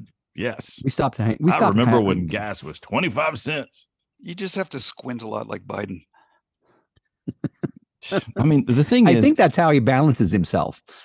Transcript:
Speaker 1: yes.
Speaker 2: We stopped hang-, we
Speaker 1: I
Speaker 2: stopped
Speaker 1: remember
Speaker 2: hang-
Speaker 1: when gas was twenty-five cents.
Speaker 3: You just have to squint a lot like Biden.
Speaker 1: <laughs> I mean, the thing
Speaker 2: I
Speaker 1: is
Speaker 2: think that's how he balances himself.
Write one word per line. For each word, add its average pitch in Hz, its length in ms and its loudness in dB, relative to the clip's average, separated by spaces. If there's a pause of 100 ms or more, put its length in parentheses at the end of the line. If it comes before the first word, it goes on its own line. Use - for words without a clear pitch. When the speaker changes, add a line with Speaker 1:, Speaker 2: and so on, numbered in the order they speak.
(340)
Speaker 1:
yes. - 480 -8
Speaker 2:
We 135 80 -4
stopped 139 280 -4
hang-, 110 220 -2
we 156 120 2
Speaker 1:
I - 40 2
Speaker 2:
stopped 208 200 2
Speaker 1:
remember 233 220 4
Speaker 2:
hang- 214 80 2
Speaker 1:
when 92 200 0
gas 104 380 -8
was 78 160 -14
twenty-five 151 580 -4
cents. - 480 -8 (320)
Speaker 3:
You 262 160 -14
just 185 220 -6
have 190 140 -6
to 135 100 -8
squint 120 420 -6
a 113 60 -12
lot 107 180 -6
like 104 200 -10
Biden. 101 400 -10
Speaker 1:
<laughs> - 40 -20 (2250)
I 123 80 0
mean, 147 200 4
the 127 180 2
thing 240 240 4
Speaker 2:
I 143 60 6
Speaker 1:
is 113 120 6
Speaker 2:
think 302 120 4
that's 175 200 4
how 165 140 4
he 147 80 4
balances 127 540 2
himself. 90 500 -2 (220)